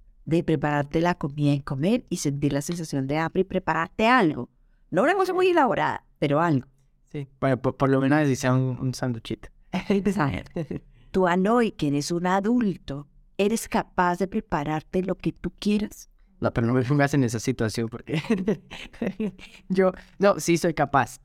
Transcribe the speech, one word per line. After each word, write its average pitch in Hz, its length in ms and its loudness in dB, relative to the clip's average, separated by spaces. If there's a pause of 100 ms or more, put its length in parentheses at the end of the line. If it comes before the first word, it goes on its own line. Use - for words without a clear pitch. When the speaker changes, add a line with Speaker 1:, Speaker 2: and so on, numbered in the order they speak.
(240)
Speaker 1:
de 165 180 0
prepararte 147 580 0
la 175 140 2
comida 147 380 0
y 143 80 0
comer 165 480 -2
y 175 80 -4
sentir 143 360 -2
la 139 100 -2
sensación 156 440 -4
de 147 120 -2
hambre 165 240 0
y - 20 -6
prepararte 165 640 -2
algo. 170 420 2 (420)
No 175 120 2
una 320 120 4
cosa 370 200 0
muy 370 140 2
elaborada, 170 560 2 (140)
pero 143 220 0
algo. 156 260 2 (460)
Speaker 2:
Sí, 143 160 -10 (120)
bueno, 135 200 2
por, 131 160 -2
por 135 140 2
lo 135 100 4
menos 135 200 4
así 139 160 2
sea 127 180 0
un, 131 260 0
un 127 140 -2
sanduchito. 117 540 -6 (240)
Speaker 1:
<laughs> 180 160 -4
Exacto. 185 720 -2 (500)
Tú, 185 160 2
Anoy, 196 460 2
que 151 160 -2
eres 143 220 -2
un 170 160 -2
adulto, 190 800 -2 (320)
eres 208 300 0
capaz 180 500 0
de 196 100 0
prepararte 156 760 -4
lo 185 140 -4
que - 160 -4
tú - 260 -8
quieras. 208 520 -4 (300)
Speaker 2:
No, 120 120 0
pero 117 140 0
no 120 80 2
me 131 80 2
pongas 139 320 2
en 139 100 4
esa 113 140 -2
situación 113 500 -2
porque 127 320 -6
<laughs> - 1120 -6 (340)
yo, 185 240 4 (260)
no, 196 200 4
sí 170 200 2
soy 170 160 0
capaz, 135 500 0